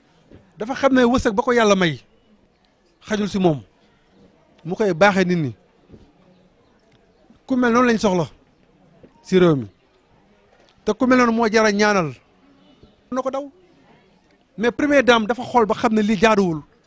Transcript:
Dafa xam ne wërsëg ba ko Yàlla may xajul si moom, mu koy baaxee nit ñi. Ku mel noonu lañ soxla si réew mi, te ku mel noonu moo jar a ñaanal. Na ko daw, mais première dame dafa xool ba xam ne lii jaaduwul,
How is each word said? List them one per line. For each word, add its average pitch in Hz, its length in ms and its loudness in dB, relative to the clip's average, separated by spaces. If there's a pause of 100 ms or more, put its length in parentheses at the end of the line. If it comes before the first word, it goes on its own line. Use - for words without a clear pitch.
(580)
Dafa 220 180 -10
xam 269 180 0
ne 254 120 4
wërsëg 240 280 0
ba 233 100 -2
ko 254 100 -2
Yàlla 214 220 2
may 170 260 -2 (1040)
xajul 208 220 -4
si 202 100 -6
moom, 160 220 0 (1040)
mu 175 100 -8
koy 202 180 -2
baaxee 190 320 2
nit 180 120 -2
ñi. 135 180 -6 (1900)
Ku 262 80 -2
mel 247 160 0
noonu 247 160 2
lañ 226 100 2
soxla 185 300 -2 (960)
si 185 160 0
réew 170 160 4
mi, 117 120 -8 (1160)
te 214 100 -4
ku 262 140 -2
mel 254 100 4
noonu 247 140 4
moo 226 160 0
jar 220 180 2
a 214 60 2
ñaanal. 202 400 0 (1000)
Na 254 100 -6
ko 262 100 -6
daw, 277 200 -10 (1040)
mais 233 140 -2
première 285 320 0
dame 226 240 2
dafa 240 160 -6
xool 233 220 0
ba 208 100 -4
xam 233 180 -2
ne 214 80 2
lii 214 180 0
jaaduwul, 196 420 0 (260)